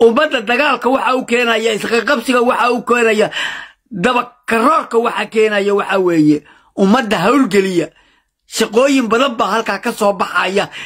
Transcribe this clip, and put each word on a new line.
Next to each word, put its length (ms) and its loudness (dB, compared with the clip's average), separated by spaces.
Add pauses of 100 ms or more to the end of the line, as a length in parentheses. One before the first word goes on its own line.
Ummadda 420 2
dagaalka 480 -2
waxa 260 0
uu 100 -4
keenaya, 480 0
isqaqabsiga 680 -2
waxa 300 0
uu 100 -4
keenaya, 480 0 (600)
daba 320 0 (240)
karoorka 520 0
waxa 280 -2
keenaya 480 0
waxa 240 -2
weeye, 400 2 (380)
ummadda 420 2
hawlgeliya. 680 0 (640)
Shaqooyin 580 0
badan 280 0
baa 160 -2
halkaa 260 -2
ka 140 -6
soo 200 0
baxaya 520 -2 (220)